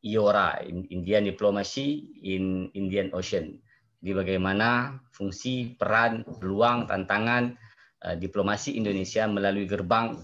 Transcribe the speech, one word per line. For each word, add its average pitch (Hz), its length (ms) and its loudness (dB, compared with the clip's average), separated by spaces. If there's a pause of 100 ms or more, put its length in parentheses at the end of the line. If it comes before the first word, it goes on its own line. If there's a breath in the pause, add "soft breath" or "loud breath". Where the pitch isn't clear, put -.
iora, 104 640 4
In-, 90 240 -8
Indian 95 360 2
Diplomacy 104 1000 -2
in 95 480 -2
Indian 98 400 -2
Ocean. 92 440 -4 (440 soft breath)
Jadi 92 160 -4
bagaimana 104 800 2 (160)
fungsi, 120 640 -6
peran, 113 480 2 (160)
peluang, 113 480 2
tantangan, 113 640 0 (480 loud breath)
eh, 85 160 -4
diplomasi 101 580 -2
Indonesia 104 540 0
melalui 98 400 0
gerbang 113 540 0